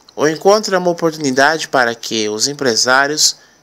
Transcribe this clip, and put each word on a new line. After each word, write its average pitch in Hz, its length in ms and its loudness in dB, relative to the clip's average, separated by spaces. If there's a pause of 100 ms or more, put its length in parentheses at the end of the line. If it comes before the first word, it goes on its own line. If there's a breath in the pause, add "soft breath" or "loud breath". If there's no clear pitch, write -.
(160)
o 139 100 0
encontro 196 480 2
é 185 40 0
uma 180 120 0
oportunidade 156 800 0
para 120 260 0
que 110 340 -4
os 107 200 -4
empresários 135 880 0 (260 soft breath)